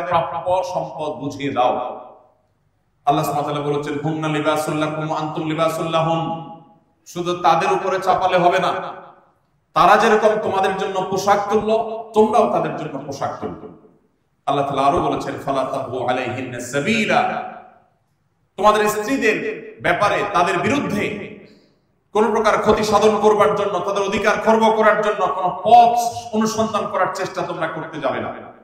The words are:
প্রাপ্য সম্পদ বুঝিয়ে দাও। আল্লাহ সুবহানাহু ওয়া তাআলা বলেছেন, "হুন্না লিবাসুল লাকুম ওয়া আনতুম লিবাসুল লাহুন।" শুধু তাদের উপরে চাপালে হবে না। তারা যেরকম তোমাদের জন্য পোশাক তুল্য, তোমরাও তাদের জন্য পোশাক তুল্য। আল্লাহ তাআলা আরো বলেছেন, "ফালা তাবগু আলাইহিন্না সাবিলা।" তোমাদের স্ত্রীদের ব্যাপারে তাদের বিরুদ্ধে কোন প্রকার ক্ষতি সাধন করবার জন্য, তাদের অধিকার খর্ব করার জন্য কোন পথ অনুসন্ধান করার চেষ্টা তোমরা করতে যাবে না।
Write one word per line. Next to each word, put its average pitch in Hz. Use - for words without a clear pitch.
প্রাপ্য 170
সম্পদ 156
বুঝিয়ে 139
দাও। -
আল্লাহ 156
সুবহানাহু 147
ওয়া 147
তাআলা 143
বলেছেন, 147
"হুন্না 156
লিবাসুল 151
লাকুম 156
ওয়া 156
আনতুম 156
লিবাসুল 160
লাহুন।" 160
শুধু 175
তাদের 175
উপরে 185
চাপালে 180
হবে 175
না। 175
তারা 175
যেরকম 214
তোমাদের 190
জন্য 190
পোশাক 202
তুল্য, 220
তোমরাও 226
তাদের 151
জন্য 143
পোশাক -
তুল্য। -
আল্লাহ 139
তাআলা 135
আরো 143
বলেছেন, 139
"ফালা 135
তাবগু 127
আলাইহিন্না 123
সাবিলা।" 180
তোমাদের 208
স্ত্রীদের 220
ব্যাপারে 190
তাদের 180
বিরুদ্ধে 202
কোন 214
প্রকার 214
ক্ষতি 214
সাধন 214
করবার 208
জন্য, 196
তাদের 196
অধিকার 202
খর্ব 220
করার 214
জন্য 208
কোন -
পথ 233
অনুসন্ধান 214
করার 185
চেষ্টা 180
তোমরা 160
করতে 151
যাবে 123
না। 107